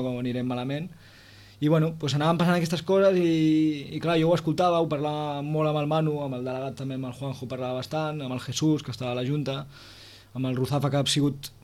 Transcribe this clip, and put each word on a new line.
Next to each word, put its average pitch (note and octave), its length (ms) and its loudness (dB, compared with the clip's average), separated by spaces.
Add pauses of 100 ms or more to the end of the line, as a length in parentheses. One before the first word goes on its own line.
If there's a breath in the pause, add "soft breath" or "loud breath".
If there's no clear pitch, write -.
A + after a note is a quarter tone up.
(180)
anirem B2 300 -4
malament. C3+ 420 -6 (680 soft breath)
I, D3 80 0
bueno, D#3+ 320 4
pues, C#3 140 -2
anaven D#3 240 2
passant F3 180 4
aquestes E3+ 280 -2
coses F#3+ 340 6
i, D#3 760 2
i, D#3 80 -6
clar, E3 180 2
jo D#3+ 120 4
ho F3 60 6
escoltava, E3 440 2
ho D#3+ 80 2
parlava D3+ 540 -2
molt D#3 260 0
amb D3+ 120 0
el D3 80 0
Manu, D3+ 360 2
amb C3 120 -4
el B2+ 100 -6
delegat C3 300 -6
també, C3+ 180 -6
amb C3 140 -6
el A#2+ 60 -8
Juanjo C3 340 -8
parlava B2+ 260 -6
bastant, D3+ 480 -4
amb B2+ 100 -6
el B2+ 80 -4
Jesús, D3+ 440 0
que B2+ 80 -8
estava B2 200 -6
a B2 40 -4
la B2 100 -2
junta, C#3+ 400 -2 (680 loud breath)
amb C3 100 -2
el B2+ 100 -2
Ruzafa, C3+ 360 0
que C#3+ 60 2
ha C3+ 100 2
sigut, C#3+ 400 0 (160)